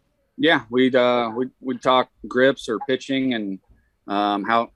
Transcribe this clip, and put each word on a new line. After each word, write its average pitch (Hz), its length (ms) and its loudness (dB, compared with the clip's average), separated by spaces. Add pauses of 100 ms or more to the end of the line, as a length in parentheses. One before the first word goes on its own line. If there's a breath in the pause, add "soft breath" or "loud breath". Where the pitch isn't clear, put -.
(360)
Yeah, 147 340 2
we'd, 127 240 2
uh, 123 400 2
we'd, 127 160 -6 (100)
we'd 127 220 -8
talk 127 280 2 (180)
grips 131 400 2
or 107 180 -2
pitching 131 480 -2
and, 98 240 -6 (480)
um, 101 380 -2
how, 117 320 0